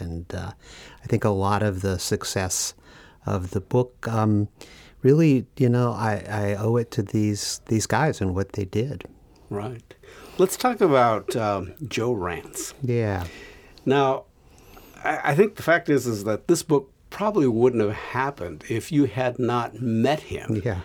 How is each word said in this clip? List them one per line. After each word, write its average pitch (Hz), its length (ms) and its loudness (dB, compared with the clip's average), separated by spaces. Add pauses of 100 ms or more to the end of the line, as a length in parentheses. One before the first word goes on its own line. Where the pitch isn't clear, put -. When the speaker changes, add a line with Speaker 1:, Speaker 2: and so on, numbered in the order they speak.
Speaker 1:
And, 85 240 -8 (100)
uh, 87 160 -8 (500)
I - 60 -16
think 113 160 0
a 110 60 2
lot 98 340 0
of 95 180 -2
the 95 160 -2
success - 760 -4 (520)
of 95 260 -4
the 104 100 -2
book, - 480 -2
um, 107 400 2 (520)
really, 143 440 6 (100)
you 127 140 4
know, 120 240 2
I, 104 360 -2
I 104 260 0
owe 110 200 0
it 117 160 0
to 110 120 -2
these, 104 640 -2
these 110 200 0
guys 143 320 0
and 95 160 -2
what 95 160 -4
they 104 140 -6
did. 107 400 -6 (440)
Speaker 2:
Right. 110 440 -10 (440)
Let's 185 200 2
talk 247 240 0
about, 123 560 4
um, 101 360 -2 (140)
Joe 113 240 -2
Rance. 87 600 -6 (100)
Speaker 1:
Yeah. 113 400 0 (600)
Speaker 2:
Now, 135 400 2 (800)
I, 147 260 0
I 143 40 0
think 214 200 4
the - 80 -12
fact 165 240 2
is, 139 180 2
is 107 200 -2
that 107 240 -2
this 170 140 2
book 143 280 0 (180)
probably 202 380 0
wouldn't 120 340 4
have 104 120 0
happened 104 720 -6
if - 240 -4
you 143 140 4
had 123 340 -2
not 120 420 -2
met 123 380 2
him. 107 460 -6
Speaker 1:
Yeah. 98 200 -2